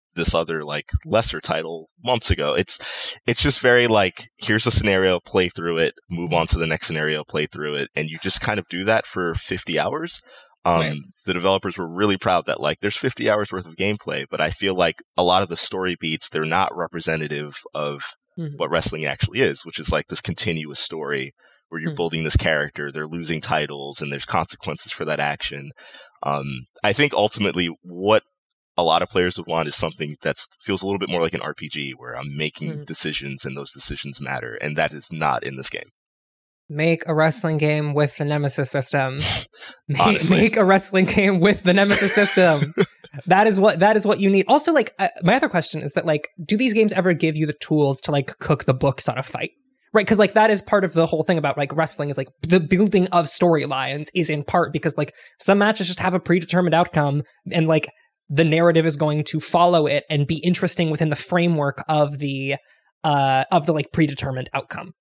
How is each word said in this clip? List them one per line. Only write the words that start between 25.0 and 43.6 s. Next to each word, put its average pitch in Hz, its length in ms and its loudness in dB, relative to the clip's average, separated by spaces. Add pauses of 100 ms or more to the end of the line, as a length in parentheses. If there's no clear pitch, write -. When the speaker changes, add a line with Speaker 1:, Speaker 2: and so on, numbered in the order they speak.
Speaker 1:
that 76 140 -2
action. 73 520 -6 (520)
Um, 69 420 -6 (180)
I 104 100 0
think 147 200 0
ultimately 92 560 0 (120)
what 92 420 0 (540)
a 87 60 2
lot 82 200 2
of 90 60 -4
players 90 280 0
would 85 100 -12
want 82 200 -2
is - 80 -2
something 76 460 -4
that 73 160 -4 (240)
feels 98 200 -2
a 95 60 -4
little 101 120 -2
bit 87 100 -4
more 87 120 -2
like 82 140 0
an - 60 -6
R 76 120 -6
P 76 160 -14
G, 69 220 -8
where 62 240 -14
I'm 71 200 -10
making 76 360 -6
Speaker 2:
Mm-hmm. 73 140 -12
Speaker 1:
decisions 71 600 -6
and 67 120 -10
those 69 140 -10
decisions - 500 -8
matter, 135 400 -10
and - 160 -6
that 76 160 -2
is 73 180 -10
not 76 320 -2
in 69 120 -10
this 67 140 -6
game. - 200 -12 (800)
Speaker 2:
Make 160 380 0
a 165 60 -2
wrestling 156 440 2
game 151 360 0
with 143 240 0
the 147 80 -4
Nemesis 143 460 0
system. 135 480 -2 (340)
Speaker 1:
<laughs> - 340 -20
Speaker 2:
Make, 143 140 -2
Speaker 1:
Honestly. 180 360 4
Speaker 2:
make 220 200 4
a 220 60 6
wrestling 190 420 4
game 196 340 2
with 196 240 4
the 175 100 6
Nemesis 202 400 4
system. 170 640 4
Speaker 1:
<laughs> 202 60 4 (440)
Speaker 2:
That 190 180 6
is 202 140 4
what, 196 180 6